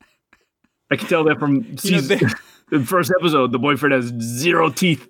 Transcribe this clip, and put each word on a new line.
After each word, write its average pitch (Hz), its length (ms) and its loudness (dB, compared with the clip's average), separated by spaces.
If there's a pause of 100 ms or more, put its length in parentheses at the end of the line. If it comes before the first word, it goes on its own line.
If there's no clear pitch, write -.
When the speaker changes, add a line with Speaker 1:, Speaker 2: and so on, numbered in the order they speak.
(220)
Speaker 1:
<laughs> - 720 -20
Speaker 2:
I 143 40 2
can - 120 -8
tell 165 180 0
that 151 140 2
from 143 160 2
Speaker 1:
You 127 80 0
know, 135 140 -12
Speaker 2:
season, 175 420 0
Speaker 1:
they 143 80 2
Speaker 2:
<laughs> - 500 -6
the 131 80 0
first 175 340 0
episode, 147 320 2
the 127 80 -2
boyfriend 143 340 2
has 127 120 0 (160)
zero 156 480 0
teeth. 165 400 0